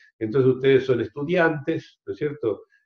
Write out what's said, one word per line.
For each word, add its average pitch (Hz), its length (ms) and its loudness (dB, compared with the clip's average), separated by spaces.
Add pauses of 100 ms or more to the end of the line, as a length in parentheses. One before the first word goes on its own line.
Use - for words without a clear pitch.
(180)
entonces 127 360 2
ustedes 131 300 2
son 120 160 0
estudiantes, 160 1040 -2
¿no - 80 -10
es 98 60 -12
cierto? 139 460 -4 (220)